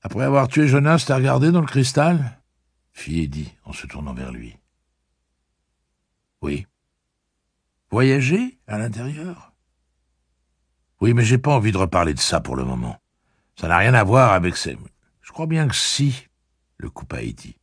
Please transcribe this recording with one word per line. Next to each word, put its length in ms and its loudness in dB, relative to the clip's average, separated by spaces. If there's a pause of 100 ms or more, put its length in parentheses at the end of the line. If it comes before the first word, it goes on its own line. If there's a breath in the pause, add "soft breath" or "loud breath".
« 0 -
Après 220 -4
avoir 240 2
tué 200 2
Jonas, 380 4
t'as 120 0
regardé 340 2
dans 100 4
le 60 -2
cristal ? » 720 0 (520)
fit 280 -4
Eddie 320 -8 (100)
en 100 -18
se 120 -16
tournant 280 -12
vers 180 -12
lui. « 260 -16 (1800)
Oui. » « 240 -6 (1300)
Voyager 760 0
à 100 -8
l'intérieur ? » « 760 -10 (1500)
Oui, 120 4
mais 120 4
j'ai 120 4
pas 180 2
envie 160 2
de 60 -2
reparler 360 0
de 60 -6
ça 200 -2
pour 160 -6
le 80 -4
moment. 380 -8 (540)
Ça 120 -8
n'a 100 2
rien 160 4
à 100 6
voir 280 6
avec 240 2
ces, » « 220 -8 (440)
Je 100 -20
crois 160 -8
bien 200 0
que 80 -2
si », 520 -2 (500)
le 120 -14
coupa 320 -12
Eddie. 420 -12